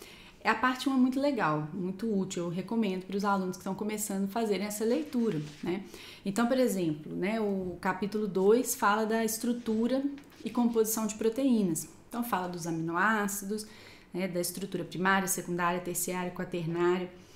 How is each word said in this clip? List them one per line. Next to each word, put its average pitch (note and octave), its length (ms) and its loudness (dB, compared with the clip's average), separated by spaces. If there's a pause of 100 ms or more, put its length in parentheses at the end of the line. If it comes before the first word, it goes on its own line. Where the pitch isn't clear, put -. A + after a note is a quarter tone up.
(460)
é - 40 2
a A3 60 4
parte B3+ 340 2
um C4+ 40 0
é C4+ 40 4
muito B3+ 240 4
legal, D#3+ 520 2
muito F#3+ 320 -4
útil, F#3+ 380 0
eu F3 60 -2
recomendo F#3 560 -2
pros G3 180 -2
alunos F#3+ 320 0
que - 60 -16
estão G3 120 -4
começando G#3 520 -4
a - 20 -2
fazerem G#3 400 0
essa G#3 160 -4
leitura, A#3 580 0 (220)
né. F#3+ 220 -2 (400)
Então, G#3 220 0
por B3+ 120 2
exemplo, F3 560 0
né, G3 240 -2
o F#3+ 400 -2
capítulo G3+ 480 -2
dois G3+ 480 4
fala G#3+ 300 2
da A3 180 2
estrutura A#3 800 0 (400)
e A#3 60 -4
composição A3+ 580 2
de G#3 80 -6
proteínas. A3+ 720 2 (220)
Então, A#3 160 -4
fala F#3 240 0
dos F3 180 -6
aminoácidos, G3 1000 0 (480)
né, F#3 140 -2
da F3 140 -2
estrutura F3+ 420 -4
primária, F#3 460 2
secundária, F3 500 0
terciária, F3+ 500 -4
quaternária. F3 800 0 (260)